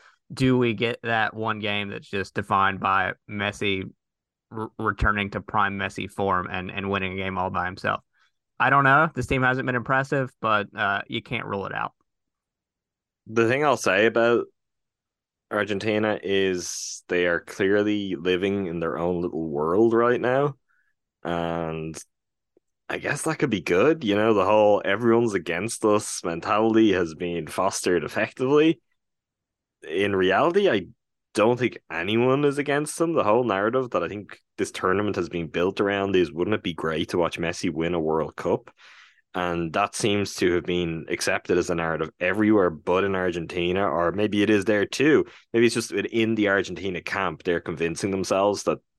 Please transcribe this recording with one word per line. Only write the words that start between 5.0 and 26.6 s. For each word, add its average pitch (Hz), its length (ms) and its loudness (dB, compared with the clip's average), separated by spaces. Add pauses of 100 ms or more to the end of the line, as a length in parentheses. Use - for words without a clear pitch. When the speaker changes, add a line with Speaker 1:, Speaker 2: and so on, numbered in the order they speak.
Speaker 1:
to 104 100 -6
prime 98 380 -2
Messi 98 280 -6
form 98 440 -2
and, 92 180 -6
and 98 220 -4
winning 95 220 -2
a - 100 -8
game 95 160 -4
all 92 100 -2
by 90 160 -4
himself? 101 360 -4 (580)
I 123 100 2
don't 139 160 4
know. 147 280 6
This 123 120 -4
team 135 160 0
hasn't 127 240 0
been 127 100 0
impressive, 135 640 -2
but, 107 280 0 (100)
uh, 101 300 0
you 113 140 -6
can't 120 260 -8
rule 101 180 -4
it 104 80 -8
out. - 200 -6 (1300)
Speaker 2:
The 113 200 2
thing 135 180 0
I'll 135 100 4
say 101 300 2
about 113 400 4 (1040)
Argentina 104 680 0
is 95 880 -2
they 87 160 2
are 85 160 2
clearly 104 720 0
living 92 520 0
in 85 120 -6
their 82 180 -4
own 87 240 -2
little 82 280 -4
world 85 440 2
right 117 280 2
now. 135 340 0 (680)
And 82 760 -4 (880)
I - 120 -6
guess - 240 -4
that 160 160 -4
could 156 100 0
be 98 120 0
good. 135 420 2
You 101 120 2
know, 110 180 4
the 98 120 4
whole 104 400 6
"everyone's 113 480 4
against 87 500 -4
us" 107 400 2
mentality 107 720 4